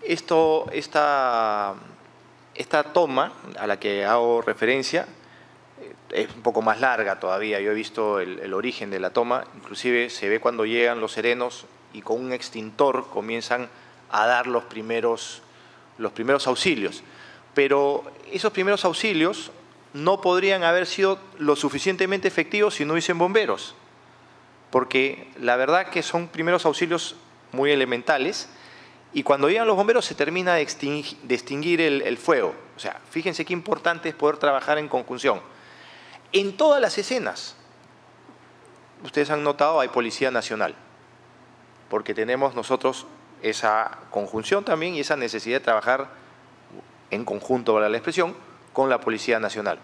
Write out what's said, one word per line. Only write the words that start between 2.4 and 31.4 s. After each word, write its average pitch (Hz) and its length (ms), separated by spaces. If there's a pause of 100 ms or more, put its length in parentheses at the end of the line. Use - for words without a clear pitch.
esta - 280
toma 151 480 (260)
a 101 80
la 101 140
que 101 240
hago 117 380
referencia, 131 680 (720)
eh, - 140 (180)
es 107 240
un 117 60
poco 110 200
más 110 200
larga 107 400
todavía. 98 400
Yo 101 100
he - 20
visto 107 460
el, 90 200
el 95 140
origen 104 380
de 95 80
la 92 120
toma, 123 340 (100)
inclusive 120 540
se - 180
ve 110 140
cuando 117 240
llegan 117 340
los 110 140
serenos 120 540 (260)
y 110 80
con 110 180
un 127 140
extintor 123 760
comienzan 117 580 (420)
a 107 140
dar 123 220
los 120 180
primeros, 113 760 (560)
los 113 140
primeros 135 360
auxilios. 123 540 (520)
Pero 143 500 (260)
esos 202 220
primeros 190 320
auxilios 180 680 (420)
no 170 260
podrían 190 440
haber 175 220
sido 190 320 (200)
lo 147 180
suficientemente 185 720
efectivos 202 460
si 156 100
no 151 100
hubiesen 165 260
bomberos, 180 560 (960)
porque 131 680
la 123 160
verdad 156 320
que 175 160
son 170 240
primeros 165 380
auxilios 165 500 (380)
muy 139 180
elementales 131 760 (680)
y 143 60
cuando 139 280
llegan 220 180
los 214 80
bomberos 214 280
se - 120
termina 175 400
de 156 100
exting-, 143 560
de 127 140
extinguir 151 440